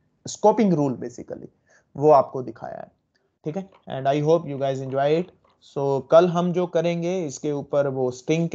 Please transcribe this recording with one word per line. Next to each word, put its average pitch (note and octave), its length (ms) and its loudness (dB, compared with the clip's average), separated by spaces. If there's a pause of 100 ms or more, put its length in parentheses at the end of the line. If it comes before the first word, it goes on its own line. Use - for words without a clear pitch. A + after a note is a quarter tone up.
(300)
scoping G#3+ 460 2
rule C#3+ 200 0
basically, - 520 -14 (500)
वो D3 140 4
आपको C3+ 300 4
दिखाया A2+ 340 -14
है, - 160 -16 (540)
ठीक D#3 120 -8
है? F#3+ 120 -8
And - 380 -10
I D3 220 2
hope E3+ 160 4
you C#3 160 -8
guys C3+ 280 -4
enjoy C#3+ 320 0
it। F3 40 -6 (520)
So C#3 340 -2
कल E3+ 160 8
हम F3 260 0
जो F3+ 140 -2
करेंगे E3+ 580 -2
इसके D3 260 -6
ऊपर, C#3+ 360 -2
वो B2+ 240 -2
स्ट्रिंग D#3+ 440 -2